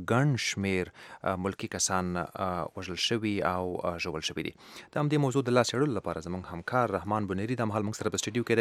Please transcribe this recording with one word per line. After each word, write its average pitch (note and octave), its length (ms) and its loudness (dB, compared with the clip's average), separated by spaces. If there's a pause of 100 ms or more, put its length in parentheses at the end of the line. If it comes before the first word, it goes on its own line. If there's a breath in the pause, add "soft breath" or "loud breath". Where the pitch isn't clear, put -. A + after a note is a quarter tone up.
(120)
ګڼ C3 340 4
شمېر، F#2+ 500 0
آه، - 400 -6 (120)
ملکي F#2+ 280 -4
کسان، F2+ 420 0
آه، F2 460 -4 (140)
وژل F2+ 300 -6
شوي G#2+ 280 0 (160)
او، F#2 140 0 (180)
آه، F2 140 0 (100)
ژوبل D#2+ 240 -4
شوي E2 180 -4
دي. - 60 -8
د - 420 -12
همدې D3 300 4
موضوع C3 140 4
د B2 160 4
لاس A#2+ 180 4
څېړلو B2 260 2
لپاره E2 260 -4
زموږ F2+ 260 -6
همکار G2+ 460 2
رحمان G#2 340 0
بنيري A2 300 -2
دا - 20 2
مهال G#2 240 0
موږ - 140 -6
سره G#2+ 60 0
په F#2+ 80 0
سټوډیو A2+ 260 -2
کې A#2 180 2